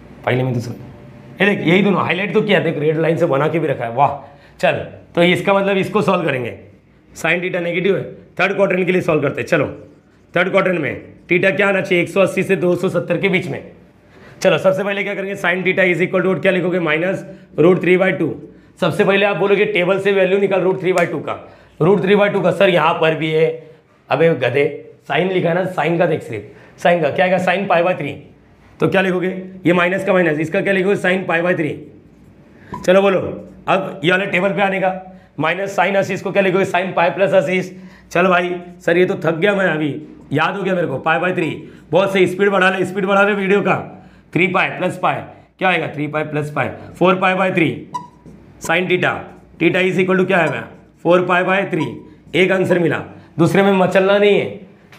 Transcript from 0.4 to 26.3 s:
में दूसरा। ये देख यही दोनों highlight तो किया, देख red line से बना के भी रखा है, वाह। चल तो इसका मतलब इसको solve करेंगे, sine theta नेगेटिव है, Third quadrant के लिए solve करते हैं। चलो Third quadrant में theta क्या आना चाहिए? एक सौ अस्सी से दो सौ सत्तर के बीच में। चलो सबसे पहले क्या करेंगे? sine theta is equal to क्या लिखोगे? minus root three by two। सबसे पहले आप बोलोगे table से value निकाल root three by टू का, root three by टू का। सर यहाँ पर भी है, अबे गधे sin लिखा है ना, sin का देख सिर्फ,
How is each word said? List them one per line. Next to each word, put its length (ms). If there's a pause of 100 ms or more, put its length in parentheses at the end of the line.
में 120
दूसरा। 200 (640)
ये 60
देख 200
यही 160
दोनों 200
highlight 320
तो 60
किया, 200
देख 180
red 200
line 180
से 100
बना 220
के 100
भी 100
रखा 160
है, 100
वाह। 220 (440)
चल 120 (420)
तो 100
इसका 300
मतलब 220
इसको 260
solve 220
करेंगे, 340 (540)
sine 280
theta 220
नेगेटिव 340
है, 80 (360)
Third 160
quadrant 300
के 60
लिए 100
solve 200
करते 180
हैं। 80
चलो 180 (680)
Third 160
quadrant 300
में 240 (240)
theta 280
क्या 120
आना 120
चाहिए? 220
एक 80
सौ 100
अस्सी 220
से 140
दो 200
सौ 120
सत्तर 300
के 100
बीच 200
में। 220 (680)
चलो 180
सबसे 260
पहले 180
क्या 120
करेंगे? 220
sine 280
theta 240
is 140
equal 220
to 180
क्या 100
लिखोगे? 280
minus 440 (340)
root 240
three 160
by 140
two। 220 (460)
सबसे 240
पहले 220
आप 100
बोलोगे 300
table 320
से 140
value 260
निकाल 220
root 200
three 120
by 140
टू 120
का, 200 (420)
root 220
three 140
by 120
टू 120
का। 120
सर 160
यहाँ 260
पर 200
भी 160
है, 160 (600)
अबे 280
गधे 280 (440)
sin 240
लिखा 160
है 60
ना, 120
sin 320
का 80
देख 160
सिर्फ, 580